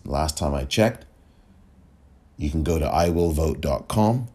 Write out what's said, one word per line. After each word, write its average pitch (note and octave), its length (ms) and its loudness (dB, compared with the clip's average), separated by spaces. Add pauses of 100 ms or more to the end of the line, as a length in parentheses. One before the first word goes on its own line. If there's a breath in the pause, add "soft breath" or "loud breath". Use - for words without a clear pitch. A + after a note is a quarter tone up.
last D2+ 340 -2
time D2 160 -2
I C2+ 100 -2
checked. A2 400 0 (1300 soft breath)
You D2 140 -4
can D#2 120 -2
go E2 160 0
to D2 60 0
I E2 240 2
will E2+ 240 2
vote D2+ 280 0
dot - 280 -4
com. A#2 460 2